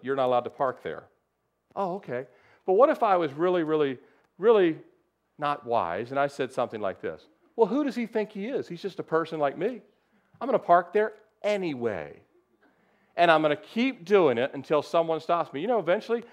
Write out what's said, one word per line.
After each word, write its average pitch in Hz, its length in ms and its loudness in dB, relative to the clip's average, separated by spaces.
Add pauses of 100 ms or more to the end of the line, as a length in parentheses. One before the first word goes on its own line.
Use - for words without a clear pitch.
you're 135 140 -4
not 131 80 0
allowed 123 180 2
to 117 60 -10
park 127 340 -4
there." 80 240 -10 (640)
Oh, 190 220 -4
okay. 139 320 -10 (380)
But 190 80 2
what 254 160 8
if 285 120 -2
I 202 140 4
was 165 160 0
really, 170 320 0
really, 151 340 0 (400)
really 180 440 4 (560)
not 147 280 -4
wise, 110 460 -2
and 139 80 -2
I 143 80 2
said 135 240 -6
something 117 300 -4
like 95 180 -6
this, 82 300 -10 (260)
"Well, 226 120 4
who 277 180 -2
does 262 100 -6
he 233 120 -6
think 208 240 -4
he 196 160 -10
is? 240 200 -6
He's 175 140 -14
just 190 180 -10
a 151 40 -10
person 160 360 -2
like 139 180 -2
me. 214 240 -6 (600)
I'm 233 60 -6
gonna 226 120 0
park 175 320 2
there 214 220 0 (280)
anyway. 120 800 -4 (920)
And 175 140 6
I'm 156 120 6
gonna 151 140 2
keep 233 500 -4
doing 165 320 4
it 127 160 -2
until 143 280 0
someone 165 380 0
stops 165 340 -2
me." 139 80 -6
You 196 60 -4
know, 240 120 0
eventually, 208 540 -2